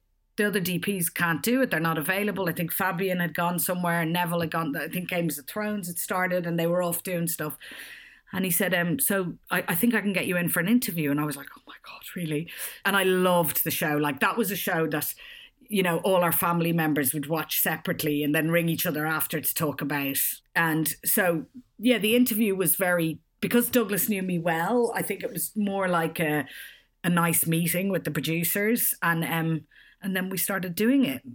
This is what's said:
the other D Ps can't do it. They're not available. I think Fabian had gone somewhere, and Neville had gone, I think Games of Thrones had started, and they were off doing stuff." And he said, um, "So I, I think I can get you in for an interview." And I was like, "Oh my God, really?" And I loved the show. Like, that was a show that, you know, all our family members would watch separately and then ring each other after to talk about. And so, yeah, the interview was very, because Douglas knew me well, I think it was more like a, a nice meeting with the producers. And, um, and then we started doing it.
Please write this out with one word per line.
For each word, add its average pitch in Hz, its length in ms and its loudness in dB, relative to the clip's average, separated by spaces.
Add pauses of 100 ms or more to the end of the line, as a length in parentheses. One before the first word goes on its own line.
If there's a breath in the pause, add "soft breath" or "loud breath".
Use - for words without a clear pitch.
(380)
the 208 100 2
other 202 140 2
D 175 180 0
Ps 190 300 -2
can't 170 340 -2
do 254 180 2
it. 254 80 2
They're 165 120 0
not 165 160 0
available. 190 500 -2
I 165 60 -2
think 165 180 -4
Fabian 185 480 0
had 170 140 -2
gone 170 260 0
somewhere, 175 400 0
and 165 140 0
Neville 175 260 0
had 165 120 -2
gone, 165 260 -2
I 147 100 -4
think 175 220 -6
Games 170 280 0
of 147 100 -14
Thrones 208 400 -4
had 277 120 -8
started, 180 480 0
and 170 100 0
they 165 100 2
were 175 140 2
off 175 220 -2
doing 175 240 -2
stuff." - 300 -6 (760 loud breath)
And 185 120 -2
he 180 60 0
said, 180 220 2
um, 175 260 2
"So 185 340 0 (180)
I, 180 160 0
I 190 80 0
think 240 180 2
I 226 80 4
can 196 120 0
get 175 140 0
you 180 100 0
in 175 100 0
for 170 140 0
an 170 80 0
interview." 170 420 2
And 147 80 2
I 151 60 0
was 147 120 -4
like, 139 100 -14 (100)
"Oh - 100 -20
my - 80 -20 (100)
God, - 160 -18 (140)
really?" 160 340 -4 (360 loud breath)
And 196 100 2
I 190 80 4
loved 180 600 4
the 160 80 0
show. 156 260 0
Like, 147 220 0
that 196 180 2
was 196 140 0
a 202 60 -4
show 165 300 0
that, 151 260 -2 (560 loud breath)
you 202 120 2
know, 175 180 2
all 185 240 4
our 165 100 2
family 170 400 2
members 151 400 2
would 143 140 -4
watch 151 340 -2
separately 156 640 -2
and 147 120 2
then 160 160 2
ring 170 160 4
each 165 180 0
other 151 200 -2
after 156 340 -2
to - 140 -4
talk 147 280 -2
about. 143 360 -2 (400)
And 160 360 2 (120)
so, 180 400 2 (340)
yeah, 233 200 4
the 214 180 4
interview 220 360 4
was 185 220 0
very, 175 440 2 (200)
because 240 300 2
Douglas 208 400 0
knew 202 120 0
me 185 180 0
well, 175 540 2
I 185 100 -2
think 196 200 -6
it - 80 -4
was - 240 -6
more 196 320 0
like 165 320 0
a, 151 260 2 (600 loud breath)
a 175 40 0
nice 170 380 4
meeting 170 420 0
with 185 140 0
the - 80 -2
producers. 170 920 0
And, 165 220 2
um, 165 380 0 (400 soft breath)
and 190 160 -4
then 185 120 -2
we 190 80 -4
started 180 380 -2
doing 247 300 4
it. 131 160 -4 (140)